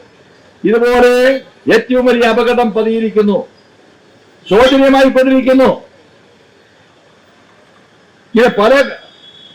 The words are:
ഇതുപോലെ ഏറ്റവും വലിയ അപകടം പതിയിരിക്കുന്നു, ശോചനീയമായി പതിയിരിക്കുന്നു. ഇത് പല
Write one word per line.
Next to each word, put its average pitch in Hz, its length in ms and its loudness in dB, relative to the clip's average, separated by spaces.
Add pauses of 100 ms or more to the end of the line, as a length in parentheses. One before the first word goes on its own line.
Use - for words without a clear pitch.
(640)
ഇതുപോലെ 247 760 0 (340)
ഏറ്റവും 254 300 -2
വലിയ 240 220 0
അപകടം 226 440 -2
പതിയിരിക്കുന്നു, 214 760 -4 (1040)
ശോചനീയമായി 269 600 2
പതിയിരിക്കുന്നു. 262 720 0 (2500)
ഇത് 240 100 2 (120)
പല 233 120 2 (800)